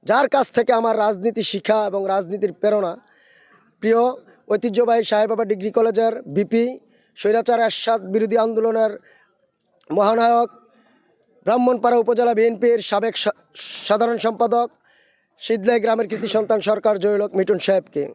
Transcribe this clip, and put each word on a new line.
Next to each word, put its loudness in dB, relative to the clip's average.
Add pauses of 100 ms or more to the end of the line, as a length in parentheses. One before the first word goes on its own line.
যার 2
কাছ 0
থেকে 0
আমার 0
রাজনীতি -2
শিক্ষা -2
এবং -4
রাজনীতির -4
প্রেরণা। -2 (800)
প্রিয় 2 (520)
ঐতিহ্যবাহী 0
সাহেবাবা 0
ডিগ্রি -4
কলেজের 0
ভিপি, -2 (360)
স্বৈরাচার 0
এরশাদ -2
বিরোধী 0
আন্দোলনের 0 (920)
মহানায়ক, 2 (960)
ব্রাহ্মণপাড়া 2
উপজেলা 2
বিএনপির 2
সাবেক -2
সা-, -2 (240)
সাধারণ -2
সম্পাদক, 0 (680)
শীতলাই 0
গ্রামের 0
কৃতি -6
সন্তান 0
সরকার 0
জয়লোক -2
মিটন 0
সাহেবকে। -2